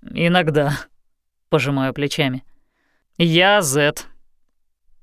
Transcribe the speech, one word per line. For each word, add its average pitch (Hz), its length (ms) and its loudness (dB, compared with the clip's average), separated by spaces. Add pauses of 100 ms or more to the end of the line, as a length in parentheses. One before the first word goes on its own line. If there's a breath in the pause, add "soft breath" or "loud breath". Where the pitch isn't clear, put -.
«Иногда», 156 720 0 (800)
пожимаю 135 420 -2
плечами. 139 540 -4 (720)
«Я 175 420 4
Зет». 147 460 -2 (960)